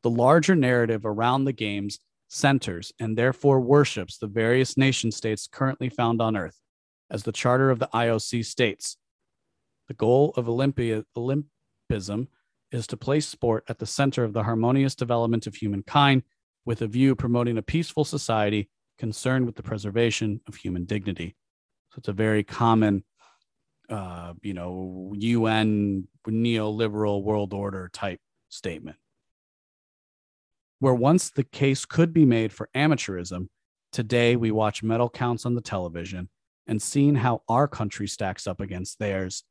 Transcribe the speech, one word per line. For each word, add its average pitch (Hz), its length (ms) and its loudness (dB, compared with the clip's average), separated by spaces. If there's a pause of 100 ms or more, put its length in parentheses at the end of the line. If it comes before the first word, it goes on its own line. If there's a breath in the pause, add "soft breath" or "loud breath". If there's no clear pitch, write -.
The 120 60 2
larger 147 460 6
narrative 120 500 2
around 120 400 0
the 135 80 -2
games 104 460 -6 (300)
centers 110 720 0
and 110 180 -2
therefore 131 440 4
worships 127 560 2
the 110 100 -8
various 117 500 2
nation 131 340 2
states - 360 -6
currently 131 420 -4
found 117 320 0
on 110 140 0
Earth. 90 240 -8 (500)
As 101 140 -8
the 113 80 -4
charter 131 380 2
of 123 100 2
the 127 140 -2
I 117 160 2
O 113 80 2
C 117 260 -4
states, - 540 -2 (920)
"The 127 60 -14
goal 127 420 4
of 117 140 -2
Olympia, 117 560 -2 (100)
Olympism 120 1120 -6 (420)
is 120 180 -8
to 120 100 -8
place 147 280 0
sport - 440 -2
at 117 100 -8
the 113 60 -6
center 135 400 0
of 104 80 -6
the 110 100 0
harmonious 120 500 2
development 117 540 0
of 107 80 -12
humankind, 131 680 2 (420)
with 117 160 -4
a 117 60 -2
view 127 280 2
promoting 120 420 0
a 110 40 -4
peaceful 156 420 -2
society 104 680 0 (280)
concerned 127 480 -2
with 117 100 -8
the - 80 -16
preservation 107 840 0
of 107 80 -18
human 90 280 -6
dignity." 95 540 -6 (540)
So - 80 -18
it's - 100 -8
a 104 40 -4
very 107 300 2
common, 110 640 2 (840 soft breath)
uh, 87 520 -10
you 101 120 -8
know, 92 640 -10
U 113 300 0
N 107 640 0 (180)
neoliberal 107 960 0
world 104 300 -2
order 95 400 -8
type 92 260 -8 (300)
statement. 78 480 -10 (1800)
Where 104 140 4
once 139 360 4
the - 160 -2
case 135 400 0
could 165 280 2
be 160 120 6
made 113 280 4
for - 220 -12
amateurism, 92 720 -2 (440)
today 120 440 2
we 117 160 0
watch 107 320 0
medal 113 260 0
counts 120 340 -4
on 120 120 -2
the 117 60 -4
television 90 680 -8 (380)
and 110 120 -2
seeing 143 360 2
how 120 320 0
our 131 200 2
country 104 400 -6
stacks - 380 -6
up 92 140 -6
against 95 400 -10
theirs. 95 520 -4